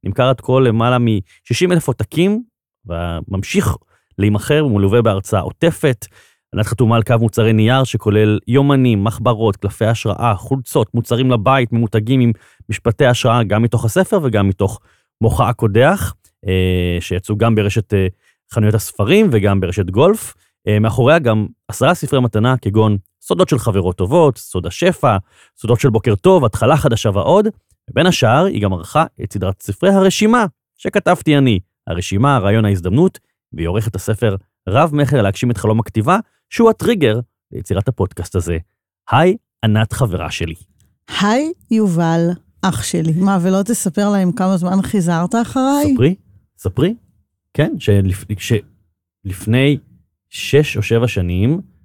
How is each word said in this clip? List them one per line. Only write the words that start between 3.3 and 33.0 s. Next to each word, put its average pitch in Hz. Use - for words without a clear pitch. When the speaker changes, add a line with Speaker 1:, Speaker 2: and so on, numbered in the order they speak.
Speaker 1:
להימכר 104
ומלווה 104
בהרצאה 101
עוטפת. -
ענת 107
חתומה 113
על 113
קו 123
מוצרי 113
נייר 117
שכולל 107
יומנים, 127
מחברות, 110
קלפי 101
השראה, 110
חולצות, 131
מוצרים 123
לבית, 123
ממותגים 117
עם 120
משפטי 117
השראה, 120
גם 104
מתוך 117
הספר 185
וגם 104
מתוך 98
מוחה 113
הקודח, 123
אה, 92
שיצאו 95
גם 113
ברשת, 104
אה, 95
חנויות 107
הספרים 156
וגם 101
ברשת 90
גולף. 156
אה, 104
מאחוריה 123
גם 110
עשרה 151
ספרי 143
מתנה, 120
כגון 107
סודות -
של 139
חברות 92
טובות, 139
סוד -
השפע, 127
סודות -
של 139
בוקר 107
טוב, 180
התחלה 123
חדשה 127
ועוד. 120
ובין 156
השאר, 143
היא 185
גם 98
ערכה 147
את -
סדרת 95
ספרי -
הרשימה, 208
שכתבתי -
אני, 123
הרשימה, 101
רעיון 107
ההזדמנות, 101